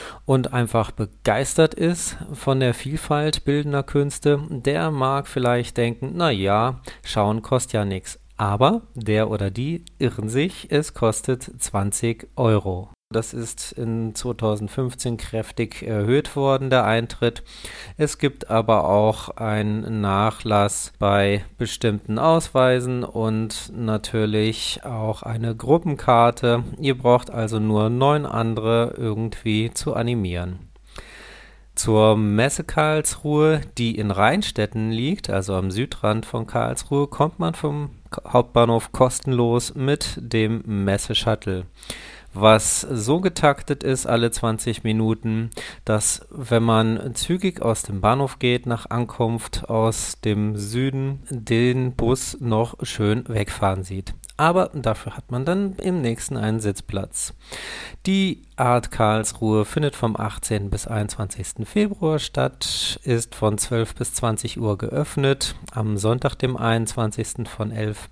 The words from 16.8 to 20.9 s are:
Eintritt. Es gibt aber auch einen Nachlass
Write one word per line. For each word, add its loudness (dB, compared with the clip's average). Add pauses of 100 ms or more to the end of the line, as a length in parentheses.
Eintritt. 0 (520)
Es 0
gibt -2
aber 4
auch 2
einen -2
Nachlass 0